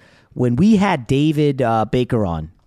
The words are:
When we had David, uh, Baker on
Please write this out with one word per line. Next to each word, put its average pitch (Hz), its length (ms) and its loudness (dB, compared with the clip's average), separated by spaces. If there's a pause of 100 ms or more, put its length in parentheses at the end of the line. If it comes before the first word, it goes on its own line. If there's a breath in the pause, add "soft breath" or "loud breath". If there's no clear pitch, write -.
(340 soft breath)
When 123 220 0
we 202 220 4
had 180 280 0
David, 147 560 0
uh, 113 240 0
Baker 120 400 -2
on 80 260 -6 (160)